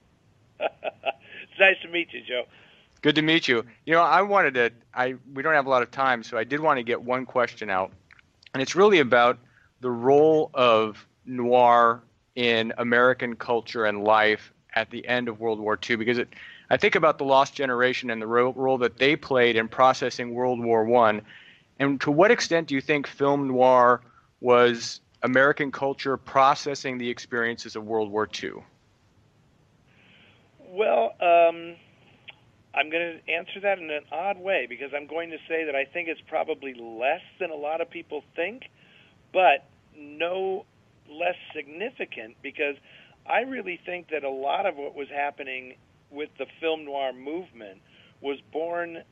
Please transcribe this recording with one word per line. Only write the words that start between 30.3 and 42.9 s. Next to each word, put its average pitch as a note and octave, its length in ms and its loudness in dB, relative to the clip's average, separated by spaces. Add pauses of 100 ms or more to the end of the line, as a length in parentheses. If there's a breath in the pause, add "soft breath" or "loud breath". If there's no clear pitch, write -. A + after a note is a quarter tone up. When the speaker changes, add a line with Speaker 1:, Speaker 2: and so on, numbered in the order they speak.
Speaker 1:
Well, A3 460 0
um... E3+ 540 2 (1000 soft breath)
I'm C#3+ 160 -2
gonna E3 380 -6
answer F3 340 -8
that G3 160 0
in D#3+ 140 -12
an D3 200 -8
odd F#3 280 -6
way F3+ 280 -4
because B2 240 -14
I'm D3 140 -8
going E3 240 -10
to D#3 80 -14 (100)
say D#3+ 180 -4
that C#3+ 100 -4
I C3+ 100 -2
think E3+ 220 -10
it's D#3 200 -8
probably D3+ 460 -6
less A#2+ 480 -6 (180)
than E3+ 120 -6
a D#3 40 -12
lot D3+ 240 -6
of E3+ 120 -8
people D3+ 320 -12 (120)
think, G3 280 -8 (680 soft breath)
but E3 340 4 (300)
no F3 680 -6 (420)
less E3+ 280 -6 (200)
significant D3+ 840 -14
because C#3+ 340 -6 (520 soft breath)